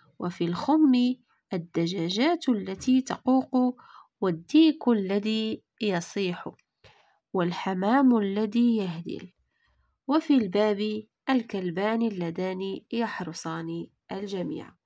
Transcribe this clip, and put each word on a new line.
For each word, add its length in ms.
وفي 260
الخم 720
الدجاجات 960
التي 520
تقوق، 760
والديك 680
الذي 760
يصيح، 720
والحمام 840
الذي 600
يهدل، 560
وفي 260
الباب 680
الكلبان 720
اللذان 800
يحرسان 960
الجميع. 640